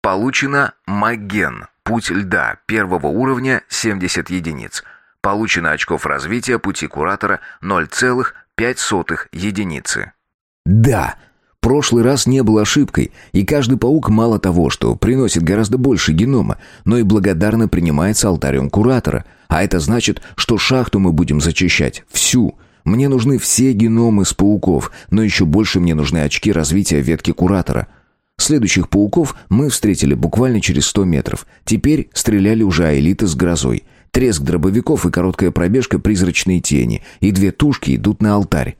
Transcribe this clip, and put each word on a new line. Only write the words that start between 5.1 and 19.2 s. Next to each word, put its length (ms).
Получено 520
очков 340
развития 520
пути 280
куратора 540
ноль 280
целых 460
пять 220
сотых 540
единицы. 800
Да, 520
прошлый 420
раз 240
не 160
был 160
ошибкой, 540
и 120
каждый 320
паук 320
мало 300
того, 320
что 260
приносит 460
гораздо 340
больше 360
генома, 440
но 100
и 60
благодарно 680
принимается 600
алтарем 420
куратора. 560